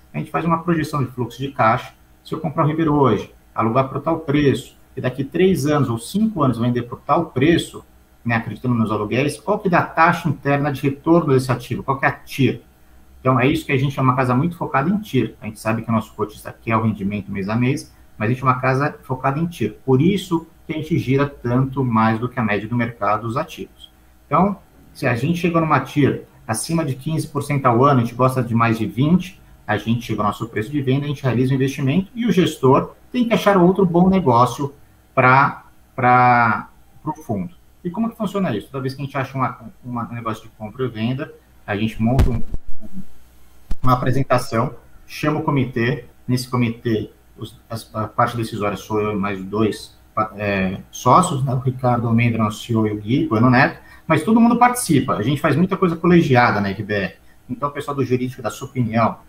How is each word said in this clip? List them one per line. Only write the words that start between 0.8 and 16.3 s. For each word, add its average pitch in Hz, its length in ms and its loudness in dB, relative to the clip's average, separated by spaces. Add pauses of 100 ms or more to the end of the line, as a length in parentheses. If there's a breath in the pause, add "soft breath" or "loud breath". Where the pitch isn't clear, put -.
de - 60 -6
fluxo 120 300 -8
de 139 120 -6
caixa. 117 400 0 (320)
Se - 120 -10
eu 160 40 -6
comprar 160 240 -2
o 143 40 2
River 156 200 0
hoje, 127 460 2 (220)
alugar 117 340 0
por - 100 -6
tal 165 200 -2
preço, 139 580 0 (180)
e 131 60 -10
daqui 127 220 -4
três 170 420 2
anos 147 240 0
ou 113 80 -2
cinco 202 460 -2
anos 120 160 2
vender 120 240 0
por - 160 -14
tal 165 280 0
preço, - 560 0 (400)
né, 117 120 0
acreditando 117 400 -2
nos 110 160 2
aluguéis, 110 480 -2
qual - 180 -2
que - 100 -4
dá 170 120 2
a 135 40 0
taxa 170 460 2
interna 139 420 -2
de 131 120 -8
retorno 151 500 2
desse 131 180 2
ativo? 101 300 -6
Qual 135 160 -4
que - 80 -2
é 139 40 2
a - 20 -6
tir? - 500 -2 (580 soft breath)
Então, 131 200 2
é 127 80 4
isso 156 180 0
que 147 60 -4
a 139 60 2
gente 139 200 -2
é 139 60 -2
uma 131 120 2
casa 127 200 0
muito 170 200 0
focada 143 320 -2
em 202 120 0
tir. - 420 -2
A 107 60 -10
gente 104 120 -14
sabe 113 220 -4
que - 80 -8
o - 20 0
nosso 110 220 -2
cotista - 480 -10